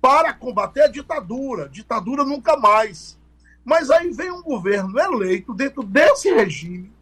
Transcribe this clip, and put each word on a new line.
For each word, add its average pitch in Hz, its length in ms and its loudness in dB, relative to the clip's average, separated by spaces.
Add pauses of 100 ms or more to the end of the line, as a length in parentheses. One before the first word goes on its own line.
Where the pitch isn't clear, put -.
para 294 320 4
combater 240 500 -2
a 302 60 6
ditadura. 247 800 -6
Ditadura 220 560 -4
nunca 285 320 0
mais. 214 640 0 (460)
Mas 294 260 2
aí 339 200 4
vem 339 200 -8
um 359 120 -12
governo 202 560 -2
eleito 214 540 -2
dentro 269 300 -6
desse 311 500 4
regime 180 580 -2 (100)